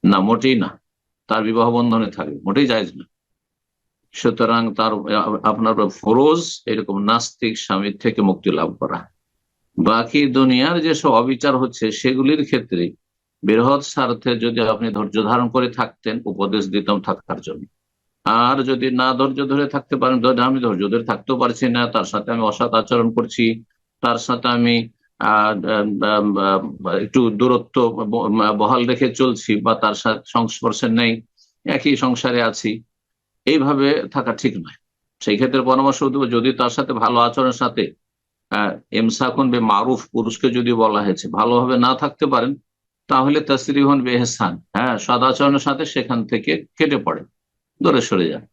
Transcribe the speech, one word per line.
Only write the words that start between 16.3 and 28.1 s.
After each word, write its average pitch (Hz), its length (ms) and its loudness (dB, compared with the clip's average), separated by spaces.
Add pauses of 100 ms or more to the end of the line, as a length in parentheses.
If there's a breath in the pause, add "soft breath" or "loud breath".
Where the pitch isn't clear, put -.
দিতাম 101 340 -2
থাকার - 400 -8
জন্য। - 240 -12 (580)
আর 123 400 2
যদি 131 280 -2
না 127 220 2
ধৈর্য 135 340 0
ধরে 139 200 0
থাকতে 143 280 -4
পারেন, 127 260 2
ধরেন, 123 180 4
"আমি 131 200 2
ধৈর্য 101 320 0
ধরে 117 140 0
থাকতেও 120 320 -4
পারছি 123 320 0
না, 120 180 0
তার 110 160 -2
সাথে 104 280 -6
আমি 117 100 -2
অসৎ 110 320 -2
আচরণ 113 400 2
করছি, 113 500 -2 (380)
তার 120 160 0
সাথে 123 300 -4
আমি, 120 420 2 (300)
আহ, 107 320 2
আম, 104 520 -2
আম, 104 340 0
আম, 95 520 -2
একটু 110 400 2
দূরত্ব 120 600 0
ব-, 107 680 -2